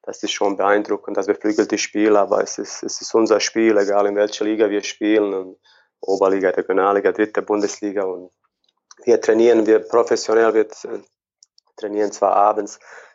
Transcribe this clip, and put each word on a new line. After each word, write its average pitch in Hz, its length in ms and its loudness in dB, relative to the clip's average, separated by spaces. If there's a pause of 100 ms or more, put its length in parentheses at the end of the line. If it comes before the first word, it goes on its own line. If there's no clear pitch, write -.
das - 200 -12
ist 101 80 -6
schon 101 240 -2
beeindruckend, 101 600 -2
das 95 100 -4
beflügelt 107 440 -2
das 104 100 -2
Spiel. 107 340 0
Aber 101 260 2
es - 160 -6
ist, - 240 -12
es - 200 -10
ist - 120 -12
unser 110 280 2
Spiel, 113 360 2
egal 101 280 2
in 101 100 -2
welcher 104 300 -2
Liga 107 240 0
wir 101 140 -2
spielen. 104 500 0
Und 92 240 -10 (420)
Oberliga, 95 500 0
Regionalliga, 95 640 0
dritte 107 300 -2
Bundesliga. 101 640 -4
Und 90 280 -10 (720)
wir 113 160 4
trainieren, 113 460 4
wir 107 140 4
professionell, 113 760 0
wir, 110 80 2
äh, - 380 -8 (760)
trainieren 104 380 -4
zwar 98 220 0
abends 104 440 0 (360)